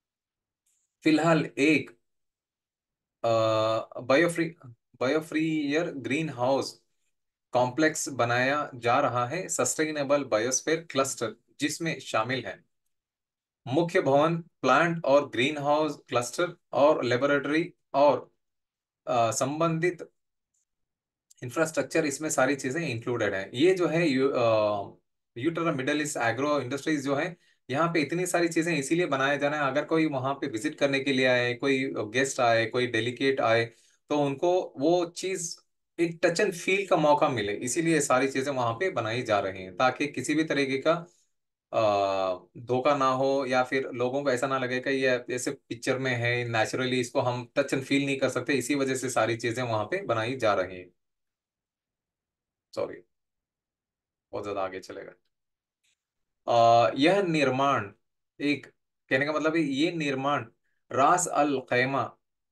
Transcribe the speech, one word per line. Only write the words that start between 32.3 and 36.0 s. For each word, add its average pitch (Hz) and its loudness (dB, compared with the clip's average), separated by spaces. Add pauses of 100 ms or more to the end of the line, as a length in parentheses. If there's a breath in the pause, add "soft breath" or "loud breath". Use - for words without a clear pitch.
आए, 117 4
कोई 123 -2
डेलीगेट 123 0
आए, 117 4 (440 soft breath)
तो 147 0
उनको 147 0
वो 170 2
चीज 170 -8 (340)
एक 170 -2